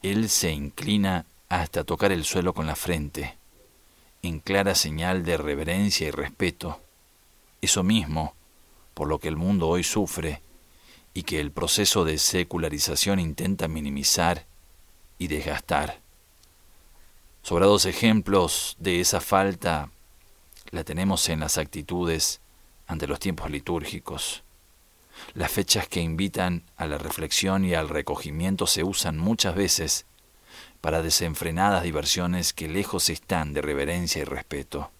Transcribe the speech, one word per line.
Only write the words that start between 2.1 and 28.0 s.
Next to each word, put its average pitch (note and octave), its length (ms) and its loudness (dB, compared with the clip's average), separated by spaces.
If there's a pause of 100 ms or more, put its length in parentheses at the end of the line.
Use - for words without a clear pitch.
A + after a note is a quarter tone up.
el E2 120 0
suelo F2+ 300 0
con D#2 140 -2
la C#2+ 80 -2
frente, D2 600 -4 (840)
en E2 160 -4
clara G2 380 2
señal E2+ 480 0
de E2+ 120 2
reverencia D#2+ 680 0
y D2 60 -4
respeto, E2+ 680 -4 (800)
eso - 220 2
mismo D#2+ 520 2 (600)
por D2+ 140 -4
lo D2+ 100 0
que - 80 -6
el D#2 100 -2
mundo F2 300 2
hoy F2 160 2
sufre D#2+ 580 -2 (720)
y F2+ 120 -8
que D#2+ 160 -2
el D2 100 -2
proceso F#2+ 540 2
de D#2 140 0
secularización E2+ 1000 0
intenta F2 480 -2
minimizar D#2 800 0 (720)
y F2+ 80 -6
desgastar. D2 760 -2 (1400)
Sobrados F#2+ 420 6
ejemplos G2 960 4
de F2 220 2
esa F2 200 2
falta F2 680 2 (800)
la E2 140 -6
tenemos F#2 440 0
en D#2+ 120 0
las - 180 -2
actitudes E2 840 -2 (460)
ante D#2 220 -4
los C#2+ 100 -2
tiempos F2 320 -4
litúrgicos. D2 960 -6 (880)
Las F2+ 160 -4
fechas G2+ 380 0
que F2+ 120 -2
invitan F2 640 0 (140)
a E2 100 -6
la D2 120 -4
reflexión F#2+ 680 0
y F2 100 2
al D#2+ 140 0
recogimiento D#2 800 -2